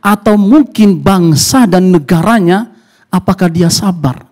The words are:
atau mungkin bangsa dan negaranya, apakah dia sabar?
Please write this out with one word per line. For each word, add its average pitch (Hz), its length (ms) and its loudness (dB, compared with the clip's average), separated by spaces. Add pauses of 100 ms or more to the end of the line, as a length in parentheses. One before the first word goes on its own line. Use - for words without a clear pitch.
atau 208 320 0
mungkin 208 640 2
bangsa 180 640 0
dan 185 280 2
negaranya, 180 720 0 (400)
apakah 185 400 -2
dia 170 240 0
sabar? 165 600 -4